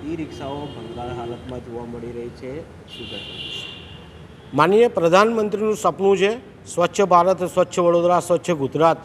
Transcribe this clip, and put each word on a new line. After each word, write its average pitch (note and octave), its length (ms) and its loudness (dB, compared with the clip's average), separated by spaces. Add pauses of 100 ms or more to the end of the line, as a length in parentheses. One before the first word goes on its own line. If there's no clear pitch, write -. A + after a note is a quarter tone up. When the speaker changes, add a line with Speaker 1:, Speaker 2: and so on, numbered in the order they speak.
(120)
Speaker 1:
ઈ E3+ 40 -6
રિક્ષાઓ C#3+ 400 -10
ભંગાર A#2+ 520 -10
હાલતમાં A#2+ 520 -10
જોવા A#2+ 260 -12
મળી A#2 260 -10
રહી A#2+ 180 -10
છે, B2+ 320 -12
શું - 480 -16
કહેશો? - 560 -12 (880)
Speaker 2:
માનનીય F#3+ 340 6
પ્રધાનમંત્રીનું G#3+ 880 2
સપનું F#3+ 420 2
છે G3+ 200 0 (280)
સ્વચ્છ F3 360 0
ભારત, F3+ 420 4
સ્વચ્છ F3+ 360 0
વડોદરા, F3 400 4
સ્વચ્છ E3 320 0
ગુજરાત. D3+ 540 2